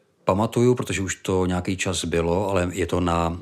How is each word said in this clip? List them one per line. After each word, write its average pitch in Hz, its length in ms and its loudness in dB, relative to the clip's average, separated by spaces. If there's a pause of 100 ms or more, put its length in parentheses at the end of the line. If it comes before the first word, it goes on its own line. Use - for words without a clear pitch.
(240)
pamatuju, 117 500 4
protože 98 280 -4
už 92 120 -4
to 92 320 0
nějaký 90 300 -2
čas 92 280 -2
bylo, 85 460 0
ale 87 220 2
je 87 140 -2
to 90 140 0
na 85 400 0